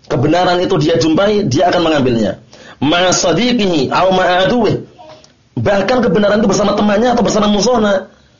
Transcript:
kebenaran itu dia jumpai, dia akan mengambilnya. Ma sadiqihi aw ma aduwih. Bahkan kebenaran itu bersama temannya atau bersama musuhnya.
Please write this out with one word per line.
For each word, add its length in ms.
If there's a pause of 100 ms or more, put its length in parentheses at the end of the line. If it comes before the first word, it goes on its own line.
(120)
kebenaran 480
itu 160
dia 240
jumpai, 480
dia 240
akan 160
mengambilnya. 560 (400)
Ma 320
sadiqihi 800
aw 160
ma 320
aduwih. 480 (600)
Bahkan 480
kebenaran 400
itu 80
bersama 240
temannya 400
atau 80
bersama 240
musuhnya. 640 (300)